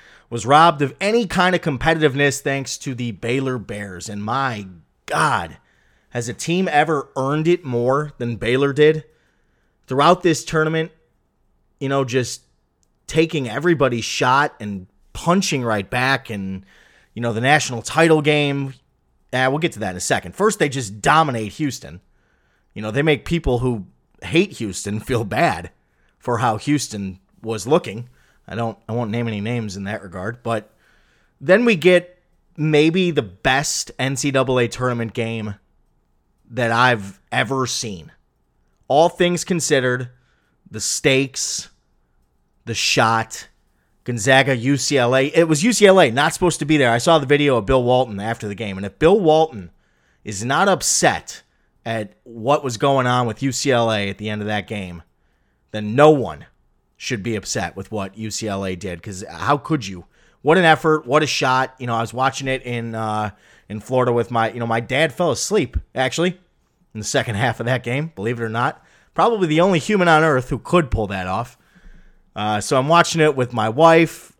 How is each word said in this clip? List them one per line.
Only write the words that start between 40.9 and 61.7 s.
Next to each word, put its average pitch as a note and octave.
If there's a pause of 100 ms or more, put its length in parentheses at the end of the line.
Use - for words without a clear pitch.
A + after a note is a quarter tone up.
the A2+
shot, - (560)
Gonzaga, B2+
U B2+
C C#3
L B2
A. C3
It E3
was D3+
U A#3
C G3+
L F#3+
A, C#3+
not C#3+
supposed F3
to D3+
be D3+
there. C3
I A#2
saw D#3+
the C#3
video C#3+
of G#2
Bill C3
Walton B2
after A2+
the G2+
game, G2
and F#2+
if G2
Bill F#3
Walton D#3 (520)
is G#2
not D3+
upset A#2+ (440)
at A2 (100)
what B2+
was B2
going C3+
on B2
with G#2+
U C3+
C -
L A#2
A G2+
at G2
the G#2
end G#2
of G#2
that G#2
game, F#2 (680)
then G#2+
no D3
one F#2 (500)
should A2+
be A2
upset F#2
with F#2+
what G2
U A2
C G#2+
L G2
A F#2+
did, F2
'cause G2
how F#2+
could C#3
you? F2+ (340)
What D3+
an F#3
effort, D#3
what D3
a D3
shot. C3